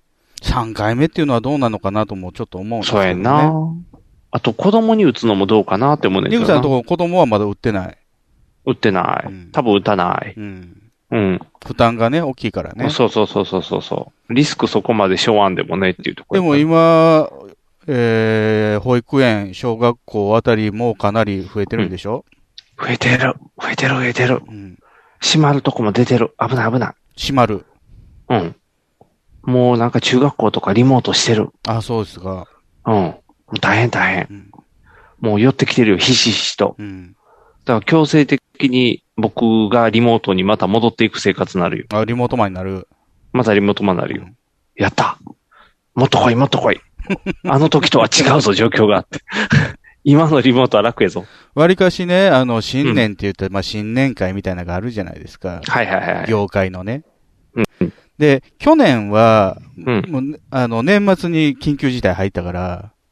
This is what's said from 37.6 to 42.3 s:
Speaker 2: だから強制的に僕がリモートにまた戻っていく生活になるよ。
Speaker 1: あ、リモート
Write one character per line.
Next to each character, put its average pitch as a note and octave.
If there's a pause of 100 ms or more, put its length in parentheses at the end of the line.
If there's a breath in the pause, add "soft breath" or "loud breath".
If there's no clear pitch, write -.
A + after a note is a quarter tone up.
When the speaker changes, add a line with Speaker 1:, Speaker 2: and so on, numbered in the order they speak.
Speaker 2:
だ B2+
か G#2+
ら -
強 D#3+
制 D3+
的 C3 (200)
に B2+ (120)
僕 A2
が A#2
リ G#2+
モ A#2
ー A2
ト G2+
に F#2
ま G2+
た F#2+
戻 A2
っ A2
て A#2
い G#2+
く -
生 G2
活 -
に F2
な E2+
る -
よ。 -
Speaker 1:
あ、 G#2+
リ A2+
モ B2
ー B2
ト B2+